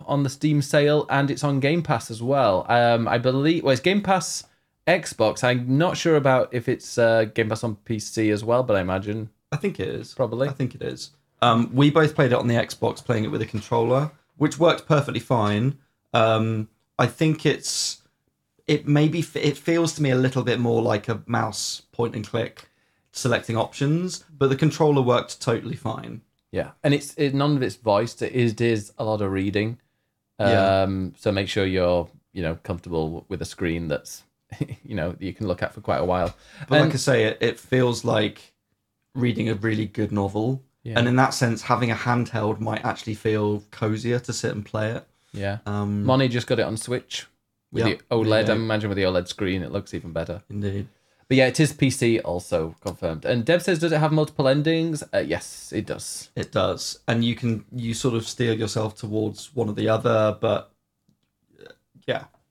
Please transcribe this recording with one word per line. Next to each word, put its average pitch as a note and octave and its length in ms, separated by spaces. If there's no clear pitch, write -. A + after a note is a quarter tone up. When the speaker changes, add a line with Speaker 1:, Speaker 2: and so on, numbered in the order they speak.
Speaker 1:
on C#3+ 180
the C3+ 60
Steam D3 320
sale D3 480
and C#3 200
it's - 140
on C#3+ 160
Game D#3 240
Pass C3 260
as A2+ 140
well. A#2+ 460
Um, A#2 380
I F2 100
believe, C3+ 460
well, F3+ 100
it's - 80
Game G3 200
Pass F#3+ 440
Xbox. D#3 560
I'm B2 340
not E3+ 200
sure E3 180
about C3+ 380
if B2 160
it's, - 280
uh, A2+ 280
Game G#2+ 240
Pass A2 160
on A2 180
P A2 160
C A2 320
as G#2 140
well, A#2+ 180
but A2+ 140
I - 40
imagine G#2 480
Speaker 2:
I C#3 60
think F#3+ 220
it F#2+ 100
is. - 240
Speaker 1:
Probably. A#2+ 340
Speaker 2:
I C#3 60
think C3 200
it - 80
is. B2+ 300
Um, A#2 320
we C#3+ 180
both D#3 240
played C3+ 160
it A#2+ 60
on A2+ 100
the A#2 80
Xbox, - 480
playing A2 220
it G2+ 60
with G#2+ 100
a G#2+ 40
controller, A#2 640
which D3 200
worked D#3+ 300
perfectly C#3+ 320
fine. A2+ 580
Um, A2 560
I B2+ 100
think D#3 380
it's, - 560
it D3 200
maybe D3+ 320
f-, D#3+ 160
it D3 220
feels E3 380
to D#3 60
me C#3+ 100
a B2+ 40
little C3 280
bit A#2 160
more A#2 220
like A2+ 280
a G#2 180
mouse A2+ 540
point A#2 240
and G#2+ 100
click - 440
selecting - 460
options, D#3+ 680
but C#3 140
the C3+ 60
controller D3 460
worked A#2+ 400
totally - 340
fine. A2+ 460
Speaker 1:
Yeah, - 220
and C#3+ 120
it's, C#3+ 220
it, C#3 200
none C#3+ 220
of C3 40
it's G2 140
voiced. G#2+ 460
It A2+ 100
is, A#2+ 220
it A2 80
is A2+ 360
a B2 60
lot A2 180
of G2 100
reading. G2+ 480
Speaker 2:
Yeah. G2 440
Speaker 1:
Um, F#2+ 340
so - 140
make G2 180
sure G2 160
you're, F2+ 420
you F#2 100
know, E2 220
comfortable E2 640
with F#2 140
a - 40
screen E2+ 440
that's, - 340
<laughs> - 80
you B2 120
know, F2 160
that - 100
you F#2 120
can G#2+ 140
look F2 140
at F2+ 120
for G#2 80
quite G#2 160
a D2+ 80
while. F2+ 280
Speaker 2:
But C#3 100
Speaker 1:
And D#3 60
Speaker 2:
like D#3 100
I - 20
say, B2 280
it, A2 160
it A#2 180
feels B2 460
like G#2+ 480
reading A2+ 360
a A2 60
really G#2+ 320
good G#2 240
novel. G#2+ 520
Speaker 1:
Yeah. A2+ 160
Speaker 2:
And A#2+ 100
in B2 80
that C3 160
sense, A2+ 300
having B2 280
a A2 40
handheld A2 640
might A2 240
actually A2 300
feel G#2 460
cozier A2+ 480
to B2 120
sit - 240
and G#2 100
play G#2+ 260
it. - 140
Speaker 1:
Yeah. G2 320
Speaker 2:
Um, G#2 400
Speaker 1:
Moni C3 240
just A#2 180
got A#2 120
it G#2+ 40
on G2+ 140
Switch - 480
with A2+ 120
Speaker 2:
Yeah, G2+ 100
Speaker 1:
the - 60
oled. A2 140
Speaker 2:
there A2 120
you G#2+ 60
go. A2+ 60
Speaker 1:
I - 20
imagine A2 340
with G2 60
the G2 80
oled F2+ 240
screen, F#2 360
it B1 100
looks G2+ 200
even E2+ 200
better. E2+ 360
Speaker 2:
Indeed. G2+ 380
Speaker 1:
But C3+ 80
yeah, C3 120
it B2 120
is D3+ 140
P C3+ 160
C A#2 320
also E2 580
confirmed. E2 460
And A#2+ 180
Dev E3+ 180
says, F3 180
"Does E3 120
it D#3+ 80
have D3+ 140
multiple D3+ 340
endings?" D#3 560
Uh, G2+ 40
yes, - 580
it G#2 100
does. - 520
Speaker 2:
It - 160
does. F#2 520
And A#2 200
you A#2 100
can, A2+ 300
you A#2 180
sort A#2+ 220
of A2+ 100
steer A#2 280
yourself A2 420
towards G#2+ 580
one A2+ 140
or G#2 60
the G#2+ 160
other, A2 500
but, - 320
uh, - 120
yeah. A#2+ 160